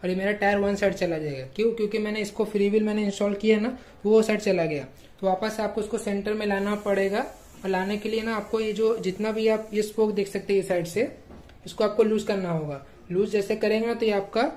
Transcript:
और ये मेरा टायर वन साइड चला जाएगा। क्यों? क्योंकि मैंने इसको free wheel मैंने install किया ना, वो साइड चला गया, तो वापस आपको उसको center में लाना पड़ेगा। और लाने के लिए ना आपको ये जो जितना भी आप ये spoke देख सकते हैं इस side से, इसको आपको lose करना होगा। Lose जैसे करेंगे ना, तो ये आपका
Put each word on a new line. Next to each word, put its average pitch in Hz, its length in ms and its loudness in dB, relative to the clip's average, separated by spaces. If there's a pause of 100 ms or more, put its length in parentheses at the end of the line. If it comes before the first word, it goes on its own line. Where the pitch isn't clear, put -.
और 185 80 -2
ये 185 60 -2
मेरा 196 180 0
टायर 202 240 2
वन 202 180 2
साइड 196 180 2
चला 170 240 -2
जाएगा। 139 280 -6
क्यों? 226 260 0
क्योंकि 214 260 -2
मैंने 214 220 -2
इसको 208 260 -2
free 202 240 2
wheel 214 140 4
मैंने 214 200 0
install 202 320 0
किया 214 240 4
ना, 226 160 -2 (280)
वो 214 180 6
साइड 214 180 2
चला 180 260 2
गया, 147 180 -4 (360)
तो 190 60 -2
वापस 208 340 0
आपको 208 200 -2
उसको 208 200 -4
center 202 340 -2
में 214 120 -4
लाना 202 320 0
पड़ेगा। 202 480 0 (360)
और 190 60 -4
लाने 190 300 0
के 214 100 -6
लिए 220 140 0
ना 226 140 -2
आपको 214 240 -4
ये 214 120 -2
जो 220 260 2
जितना 208 340 -2
भी 220 160 0
आप 220 240 0
ये 208 100 2
spoke 214 300 0
देख 196 160 -2
सकते 202 240 -4
हैं 196 80 6
इस 185 80 -4
side 175 180 0
से, 202 160 -2 (640)
इसको 214 180 -2
आपको 208 180 4
lose 214 220 4
करना 190 260 -2
होगा। 151 340 -4 (260)
Lose 196 200 0
जैसे 208 260 0
करेंगे 220 300 2
ना, 233 80 0
तो 226 120 0
ये 214 60 4
आपका 202 300 0 (140)